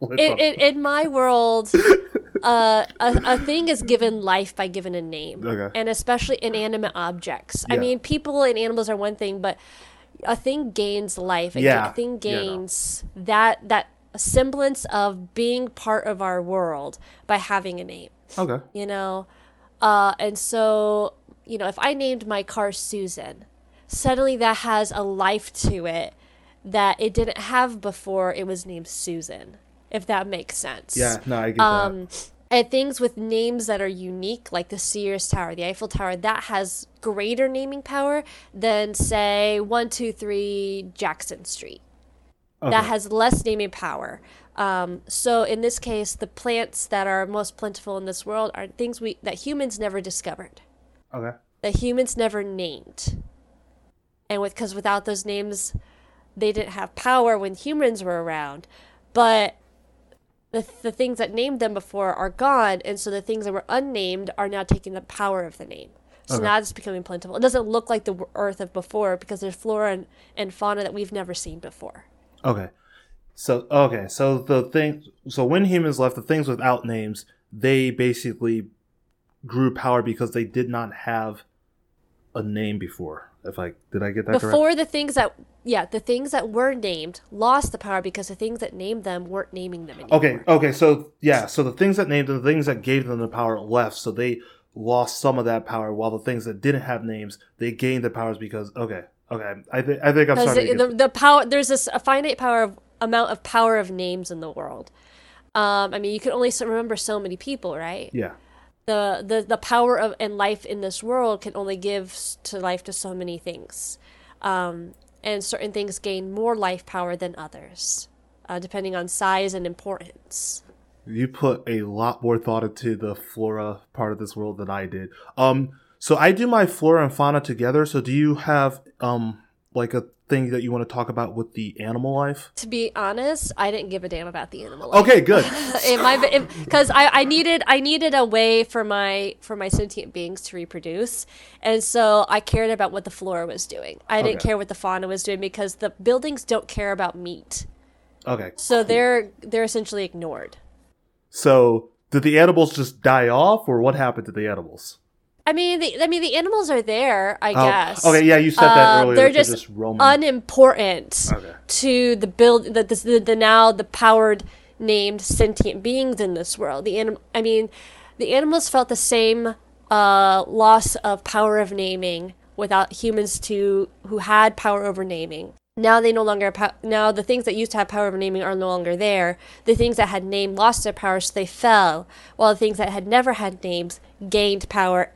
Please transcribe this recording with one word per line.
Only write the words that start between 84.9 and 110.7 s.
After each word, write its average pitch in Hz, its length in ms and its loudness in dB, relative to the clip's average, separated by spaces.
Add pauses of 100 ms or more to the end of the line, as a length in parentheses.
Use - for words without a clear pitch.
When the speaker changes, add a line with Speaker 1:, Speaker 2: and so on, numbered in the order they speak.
Speaker 2:
that, 240 200 0 (300)
yeah, 214 220 0
the 214 140 -8
things 254 320 -4
that 226 180 -2
were 254 240 0
named 175 480 -8 (100)
lost 247 400 2
the - 60 -10
power 190 240 -6
because 190 260 -8
the 196 60 -14
things 226 260 -6
that - 140 -10
named 196 300 -8
them 180 200 -8
weren't 190 300 -8
naming 180 320 -12
them 135 140 -18
anymore. 151 180 4
Speaker 1:
Okay, 135 280 2
okay, 151 260 6
so, 147 480 4
yeah, 131 260 4
so - 160 0
the 127 100 -2
things 190 240 2
that 185 120 0
named 143 200 0
them, 131 140 -4
the 135 100 0
things 151 140 0
that 120 160 -2
gave 131 240 0
them 120 140 -4
the 113 80 -4
power 113 300 -2
left, 110 380 -2
so - 140 -8
they 120 300 -4 (340)
lost 117 440 0
some 131 200 0
of 117 80 -2
that 113 180 -2
power, 110 300 -6
while 110 160 -2
the 110 80 -4
things 117 260 -6
that 101 160 -10
didn't 135 220 0
have 123 220 -6
names, 107 340 -10 (180)
they 117 160 -4
gained 127 320 -2
the 117 60 -2
powers 113 260 -6
because, 107 400 -10
okay, 107 280 -8 (260)
okay, 107 240 -8 (180)
I 127 80 -2
thi-, 139 240 -2
I 147 80 6
think 147 160 6
I'm 143 80 4
Speaker 2:
'Cause 247 140 4
Speaker 1:
starting 240 260 2
Speaker 2:
the, 247 80 4
Speaker 1:
to 247 60 0
get 226 80 0
Speaker 2:
the, 269 60 8
the 262 40 4
power, 285 380 6
there's 277 220 2
this, 269 260 0
a 262 40 -2
finite 277 380 -2
power 240 280 0
of, 196 140 -6 (240)
amount 233 280 0
of 214 120 -8
power 226 360 2
of 190 120 -4
names 180 400 -6
in 165 100 -12
the 160 100 -12
world. 139 400 -14 (640)
Um, 202 400 0
I 208 40 -6
mean, 208 140 -4
you 214 80 -6
can 269 120 -2
only 247 180 0
so, 240 160 -4
remember 226 300 -4
so 214 220 -4
many 185 200 -8
people, 269 400 -8
right? 170 340 -10
Speaker 1:
Yeah. 107 200 -6 (520)
Speaker 2:
The, 208 420 -2
the, 220 160 -2
the 214 140 -4
power 240 420 2
of, 214 220 -2
and 208 160 -6
life 202 300 -2
in 202 160 -8